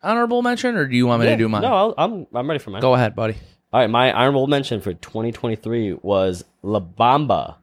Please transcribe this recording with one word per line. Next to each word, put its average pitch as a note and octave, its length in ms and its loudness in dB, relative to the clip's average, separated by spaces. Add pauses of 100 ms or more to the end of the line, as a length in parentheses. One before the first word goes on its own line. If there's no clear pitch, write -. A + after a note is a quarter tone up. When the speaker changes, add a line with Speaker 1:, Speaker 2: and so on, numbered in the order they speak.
Speaker 1:
honorable A#3 400 0
mention, A#3+ 340 -2
or D3+ 100 0
do B2+ 100 -2
you B2 100 4
want A#2+ 140 2
me A#2 60 2
Speaker 2:
Yeah, A#2 100 4
Speaker 1:
to - 20 -4
do A2+ 100 2
mine? G#2+ 140 -2
Speaker 2:
no, B3+ 100 0
I'll, G3+ 260 2
I'm, F#3 360 -2
I'm B2 140 -4
ready D#3 100 -2
for - 120 -12
mine. G2 100 -8
Speaker 1:
Go B2+ 140 4
ahead, A#2+ 200 2
buddy. A2 220 -4 (360)
Speaker 2:
All B2+ 80 4
right, A2 100 2
my B2 220 4
honorable C3+ 340 2
mention C3+ 340 -2
for F#2 140 -6
twenty A2+ 380 -6
twenty-three A2+ 720 -4
was F#2+ 420 0 (180)
La G2+ 180 -2
Bamba A2+ 840 0